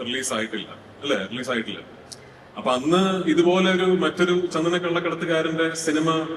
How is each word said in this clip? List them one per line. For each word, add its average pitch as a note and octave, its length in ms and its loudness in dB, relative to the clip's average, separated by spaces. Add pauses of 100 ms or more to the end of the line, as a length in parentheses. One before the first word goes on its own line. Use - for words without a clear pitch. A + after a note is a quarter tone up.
റിലീസ് B2+ 320 -4
ആയിട്ടില്ല, G#2+ 420 -6 (260)
അല്ലേ? C#3+ 160 0
റിലീസ് A2+ 320 -6
ആയിട്ടില്ല. G#2+ 300 -4 (760)
അപ്പൊ A2+ 140 -2
അന്ന് F3 520 2
ഇതുപോലെ F3+ 480 4
ഒരു F#3 120 2
മറ്റൊരു F3 640 2
ചന്ദന E3 320 0
കള്ളക്കടത്തുകാരന്റെ E3 1000 0
സിനിമ, D#3+ 600 0